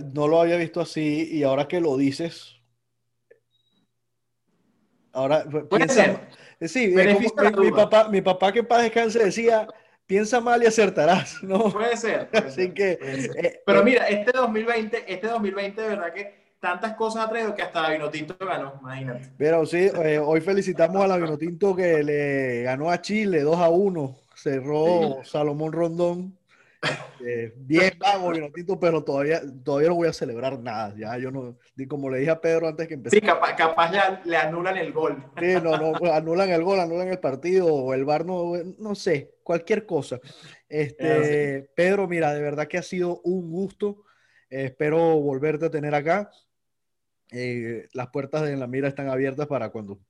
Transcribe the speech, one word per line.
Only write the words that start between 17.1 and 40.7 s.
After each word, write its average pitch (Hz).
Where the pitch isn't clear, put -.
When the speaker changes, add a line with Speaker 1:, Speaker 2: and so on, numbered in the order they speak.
Speaker 2:
ha 220
traído 220
que -
hasta 170
la 160
Vinotinto 151
ganó, 143
imagínate. 131
Speaker 1:
Pero 160
sí, 175
eh, 151
hoy 156
felicitamos 185
a 190
la 185
Vinotinto 170
que 170
le 139
ganó 135
a 175
Chile 196
dos 156
a 175
uno. 170
Cerró 151
Speaker 2:
Sí. -
Speaker 1:
Salomón 151
Rondón. 175
Eh, 117
bien, 160
vamos, 180
Vinotinto, 165
pero 165
todavía, 147
todavía 147
no 175
voy 170
a -
celebrar 131
nada. 110
Ya 110
yo 127
no, 123
y 135
como 139
le 131
dije 143
a 160
Pedro 165
antes 160
que 160
empezara. 147
Speaker 2:
Sí, 214
capaz, 170
capaz 170
le 196
an-, 190
le 170
anulan 170
el 156
gol. 147
Speaker 1:
Sí, 175
no, 160
no, 156
anulan 165
el 165
gol, 190
anulan 175
el 185
partido, 170
o 135
el 135
var 151
no, 175
no 208
sé, 156
cualquier 190
cosa. 135